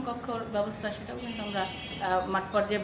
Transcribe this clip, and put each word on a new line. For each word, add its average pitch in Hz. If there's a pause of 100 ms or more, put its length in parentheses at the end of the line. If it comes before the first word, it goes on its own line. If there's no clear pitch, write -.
কক্ষর 240 (140)
ব্যবস্থা, 214
সেটাও 247
কিন্তু 233
আমরা, 202
আহ, - (120)
মাঠ 185
পর্যায়ে 208